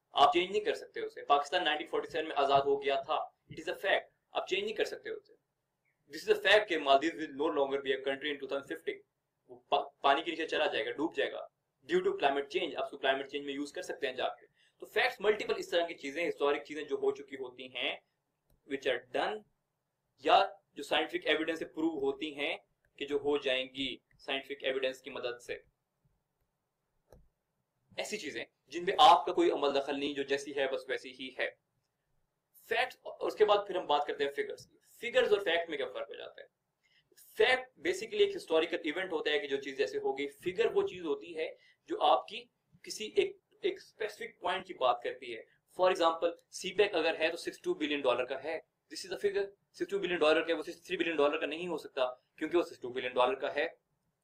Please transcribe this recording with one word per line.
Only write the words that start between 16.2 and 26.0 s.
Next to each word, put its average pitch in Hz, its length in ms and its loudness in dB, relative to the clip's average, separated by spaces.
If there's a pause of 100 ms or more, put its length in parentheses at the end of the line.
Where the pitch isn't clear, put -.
historic 147 360 0
चीजें 151 260 -10
जो 135 100 -2
हो 135 140 2
चुकी 139 240 -6
होती 127 320 -12
हैं, 127 340 -4 (680)
which 135 200 0
are - 240 -4
done, 202 280 -2 (840)
या - 340 4 (160)
जो - 80 -10
scientific 160 440 -2
evidence 156 320 0
से - 60 -8
प्रूव 160 340 -2
होती 139 320 -2
हैं 147 280 -4 (400)
कि 139 60 -6
जो 143 120 0
हो 143 200 0
जाएंगी 131 640 -4 (160)
scientific - 460 -8
evidence 131 380 -2
की 135 100 -14
मदद 123 360 -6
से, - 160 -8 (2250)